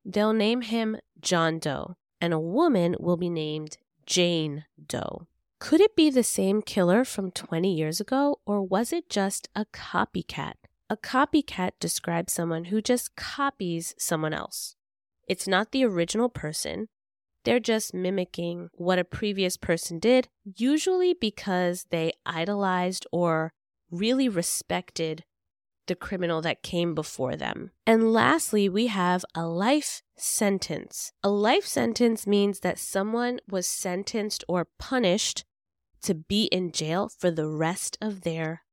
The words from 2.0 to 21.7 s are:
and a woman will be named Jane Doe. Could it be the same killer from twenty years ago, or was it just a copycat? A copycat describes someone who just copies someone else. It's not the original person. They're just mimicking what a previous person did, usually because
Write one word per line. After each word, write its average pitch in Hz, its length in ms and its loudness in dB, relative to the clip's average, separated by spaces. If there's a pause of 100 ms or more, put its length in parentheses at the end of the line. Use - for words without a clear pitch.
and 170 140 0
a 156 60 2
woman 180 600 2
will 175 180 2
be 175 120 -2
named 156 480 -4 (280)
Jane 160 600 2 (180)
Doe. - 440 -8 (320)
Could 320 200 4
it 427 160 6
be 311 140 6
the 254 140 4
same 202 380 0
killer 196 440 4
from 190 260 -6
twenty 175 420 -2
years 156 280 -2
ago, 277 440 0
or 208 160 0
was 196 300 0
it 330 180 -4
just 196 460 -2
a 208 100 -2
copycat? - 880 -6 (360)
A 220 80 -4
copycat - 840 0
describes 170 540 -2
someone 170 320 -2
who 214 160 0
just - 340 0
copies 180 840 -4
someone 156 360 -2
else. - 420 -8 (520)
It's - 200 -4
not 190 240 2
the 262 140 4
original 208 440 2
person. 156 580 -6 (560)
They're 233 160 4
just 220 340 0
mimicking 175 800 -4
what 180 260 2
a 175 60 0
previous 196 500 -2
person 165 440 -2
did, 254 280 4 (160)
usually 311 680 2
because 180 760 -2